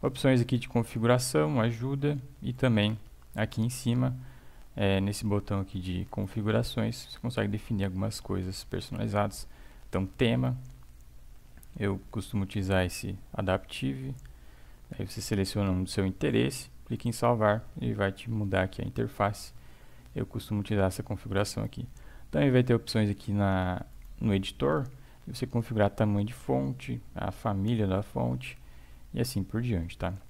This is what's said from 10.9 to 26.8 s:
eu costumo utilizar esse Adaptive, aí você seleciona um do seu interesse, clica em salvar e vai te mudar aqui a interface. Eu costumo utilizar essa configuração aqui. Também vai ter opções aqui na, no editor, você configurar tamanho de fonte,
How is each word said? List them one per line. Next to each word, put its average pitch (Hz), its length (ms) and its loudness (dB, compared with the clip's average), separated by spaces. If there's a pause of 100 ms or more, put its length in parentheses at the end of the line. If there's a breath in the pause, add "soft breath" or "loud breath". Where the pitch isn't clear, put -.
eu 101 220 0 (100)
costumo 101 320 -2
utilizar 95 420 2
esse 92 320 -6 (160)
Adaptive, 131 840 -2 (840 loud breath)
aí 98 80 -4
você - 160 -8
seleciona 98 500 2
um 92 120 2
do 90 60 -4
seu 98 160 2
interesse, 120 640 2 (160)
clica 120 220 -4
em 120 40 0
salvar 113 520 4 (160)
e 117 140 0
vai 101 180 2
te - 180 -10
mudar 101 340 2
aqui - 180 -4
a 104 40 -4
interface. 107 680 -2 (600 loud breath)
Eu - 100 -2
costumo 104 340 -4
utilizar 101 280 4
essa 95 160 -2
configuração 104 600 -2
aqui. 120 240 -6 (420 loud breath)
Também 143 220 6
vai 127 120 8
ter 123 100 6
opções 110 360 4
aqui 101 220 -2
na, 95 540 2 (340)
no 110 140 4
editor, 135 540 2 (380 loud breath)
você 123 220 -6
configurar 110 420 2
tamanho 101 380 4
de 117 60 -6
fonte, 127 680 -2 (140)